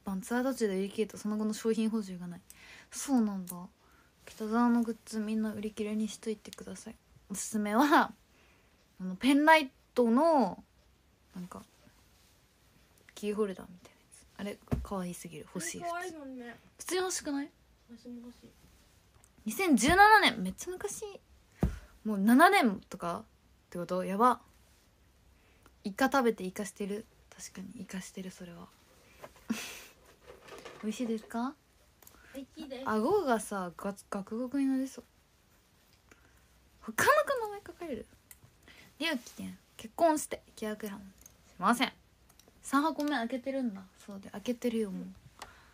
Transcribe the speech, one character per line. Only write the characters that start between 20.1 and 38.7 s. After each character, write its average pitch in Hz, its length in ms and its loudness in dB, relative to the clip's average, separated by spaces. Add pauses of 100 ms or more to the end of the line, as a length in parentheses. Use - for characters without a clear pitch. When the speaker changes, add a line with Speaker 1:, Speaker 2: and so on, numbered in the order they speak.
Speaker 1:
年、 240 220 4
め 185 80 -2
っ - 60 -10
ち - 120 -12
ゃ - 20 -6
昔。 403 340 -8 (1000)
も 214 100 -2
う 196 40 0
七 247 320 8
年 285 380 4
と - 100 -14
か 180 260 -6 (420)
っ - 40 -20
て 180 80 -10
こ 170 80 -6
と？ 180 180 -2
や 185 120 -4
ば。 254 240 4 (1400)
イ 202 100 -8
カ 262 140 2
食 269 160 2
べ 233 100 4
て 196 120 -8
イ 185 80 -6
カ 208 120 -6
し 196 60 -10
て 202 160 -8
る。 202 180 -8 (320)
確 - 180 -16
か 190 60 -14
に 190 220 -14
イ - 20 -10
カ 190 160 -10
し - 120 -14
て 190 100 -12
る、 180 80 -12
そ 180 160 -16
れ 170 60 -18
は。 170 160 -18 (800)
<laughs> - 1300 -12
美 214 80 -4
味 214 60 -8
し 254 80 -4
い - 40 -2
で 220 100 -2
す 214 60 -12
か？ 247 300 -6 (800)
Speaker 2:
美 277 100 -12
味 311 200 -18
し 302 40 -12
い - 20 -18
で 254 120 -12
す。 269 80 -6
Speaker 1:
顎 320 360 2
が 233 160 2
さ、 185 360 -6
ガ 202 160 -6
ツ、 - 160 -18
ガ 202 140 -6
ク 220 180 -8
ガ 254 80 -6
ク 277 120 -2
に 269 60 2
な 269 120 2
り 269 80 -2
そ 254 160 -16
う。 - 20 -20 (1800)
他 - 240 -2
の 480 60 8 (140)
子 539 160 0
の 440 80 -4
名 415 60 -10
前 403 120 -14
書 349 60 -14
か 339 140 -12
れ 269 100 -6
る？ - 100 -12 (960)